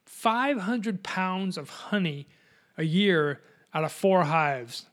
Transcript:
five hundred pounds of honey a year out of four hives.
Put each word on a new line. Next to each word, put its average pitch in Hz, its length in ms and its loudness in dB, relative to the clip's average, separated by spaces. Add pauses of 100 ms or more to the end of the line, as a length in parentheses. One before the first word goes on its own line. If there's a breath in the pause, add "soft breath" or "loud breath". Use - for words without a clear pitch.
five 240 540 0
hundred 202 420 -4
pounds 185 560 -4
of 139 100 -10
honey 160 600 -4 (500 soft breath)
a 160 60 -2
year 160 560 2 (320 soft breath)
out 156 120 -2
of 147 80 -4
four 190 320 4
hives. 143 680 -2